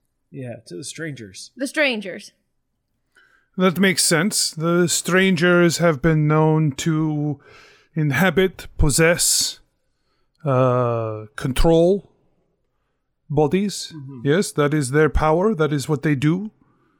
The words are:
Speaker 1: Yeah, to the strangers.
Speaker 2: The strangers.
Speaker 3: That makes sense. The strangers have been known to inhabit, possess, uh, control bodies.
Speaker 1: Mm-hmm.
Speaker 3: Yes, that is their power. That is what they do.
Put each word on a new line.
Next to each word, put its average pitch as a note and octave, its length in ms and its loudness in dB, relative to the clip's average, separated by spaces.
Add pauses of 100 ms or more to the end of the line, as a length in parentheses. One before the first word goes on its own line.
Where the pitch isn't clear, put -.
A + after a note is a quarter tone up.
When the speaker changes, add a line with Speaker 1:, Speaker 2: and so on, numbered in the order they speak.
(340)
Speaker 1:
Yeah, B2 220 -12 (100)
to F3 120 -16
the D3 60 -14
strangers. B2 720 -14
Speaker 2:
The B3+ 120 -6
strangers. G#3+ 640 -6 (1200)
Speaker 3:
That F#3 220 0
makes F#3+ 240 2
sense. - 480 0
The E3+ 380 0
strangers F3 880 2
have E3 240 0
been D#3 240 2
known D#3 460 2
to D3+ 680 -4 (560)
inhabit, D#3+ 720 0 (100)
possess, - 840 2 (840)
uh, A#2+ 840 0 (100)
control E3 720 2 (1200)
bodies. D#3 640 -2
Speaker 1:
Mm-hmm. C3+ 300 -16
Speaker 3:
Yes, D3+ 260 0
that D3 240 0
is C#3+ 160 -2
their D3+ 180 4
power. E3+ 460 2
That D#3 180 -2
is C#3+ 160 -4
what D3+ 140 -2
they D3+ 140 0
do. E3+ 340 -2 (500)